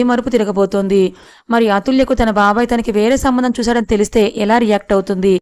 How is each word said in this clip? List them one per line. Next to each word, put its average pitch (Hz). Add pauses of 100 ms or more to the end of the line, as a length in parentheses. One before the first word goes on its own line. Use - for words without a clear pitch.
మలుపు 247
తిరగబోతోంది? 196 (460)
మరి 233
అతుల్యకు 254
తన 226
బాబాయ్ 208
తనకి 233
వేరే 220
సంబంధం 254
చూశాడని 233
తెలిస్తే 214 (140)
ఎలా 214
రియాక్ట్ 208
అవుతుంది? 190